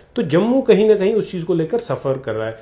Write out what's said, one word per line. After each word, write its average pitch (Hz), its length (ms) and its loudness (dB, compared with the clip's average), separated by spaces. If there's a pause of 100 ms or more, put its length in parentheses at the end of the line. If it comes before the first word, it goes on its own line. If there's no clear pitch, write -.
(160)
तो 240 60 0
जम्मू 196 380 2
कहीं 214 280 4
ना 214 60 6
कहीं 196 200 0
उस - 180 -2
चीज 180 100 -6
को 175 120 -2
लेकर 160 240 -2
सफर 135 400 -4
कर 123 140 -8
रहा 110 140 -4
है। 110 160 -8